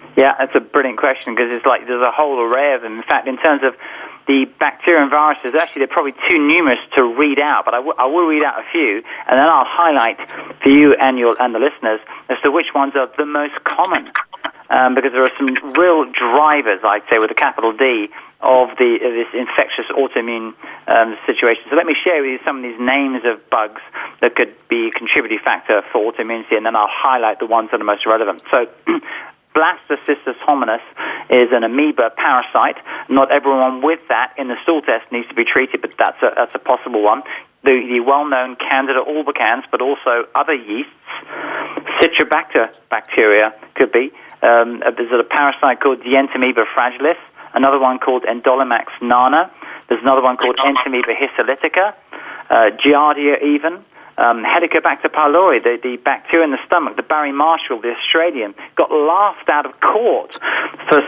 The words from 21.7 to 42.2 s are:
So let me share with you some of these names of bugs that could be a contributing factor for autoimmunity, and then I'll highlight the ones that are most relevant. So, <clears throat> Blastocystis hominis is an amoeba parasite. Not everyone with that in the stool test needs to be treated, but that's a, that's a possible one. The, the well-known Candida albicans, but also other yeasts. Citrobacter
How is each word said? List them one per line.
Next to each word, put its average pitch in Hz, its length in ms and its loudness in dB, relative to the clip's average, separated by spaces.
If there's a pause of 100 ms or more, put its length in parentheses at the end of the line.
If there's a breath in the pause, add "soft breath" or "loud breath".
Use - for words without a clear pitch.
So 143 100 2
let 170 60 0
me 156 180 0
share 170 180 2
with 135 100 -2
you 127 60 -6 (100)
some 143 100 -4
of 131 100 -12
these 117 120 -12 (140)
names 135 300 -2
of 117 120 0 (200)
bugs 107 260 -4 (380 loud breath)
that 120 160 4
could - 160 -2 (160)
be 120 160 -2
a 110 160 -4
contributing 113 400 -2 (100)
factor 107 260 0 (140)
for - 160 0
autoimmunity, 113 520 -6
and 107 80 -6
then 113 100 0
I'll 104 200 0 (120)
highlight 120 360 0
the 110 120 -4
ones 110 140 -2
that 113 100 -4
are 104 140 -2
most 101 100 -8 (100)
relevant. 101 240 -2 (140)
So, 139 60 4 (280)
<clears throat> 165 140 0 (520 loud breath)
Blastocystis 151 920 -2
hominis 120 380 0 (440 loud breath)
is 123 220 4
an 120 140 2
amoeba 127 520 0
parasite. 127 600 0 (300 loud breath)
Not 135 240 2
everyone 131 500 2
with 160 160 0 (100)
that 123 300 -2
in 139 80 -6
the 123 140 -6
stool 165 200 0
test 117 300 -4
needs 120 160 -6
to - 80 -16
be 117 100 0
treated, 127 380 -2
but - 160 -8
that's - 240 0
a, 123 140 2
that's - 180 -2
a - 60 -8
possible 123 420 -2
one. 110 180 2 (440 loud breath)
The, 135 100 6 (180)
the 123 60 0
well-known 131 560 0 (120)
Candida 135 340 0
albicans, 135 720 -2
but 123 100 -2
also 127 400 -2 (140)
other 147 180 -2
yeasts. 117 380 -8 (1040 loud breath)
Citrobacter 147 760 0 (180)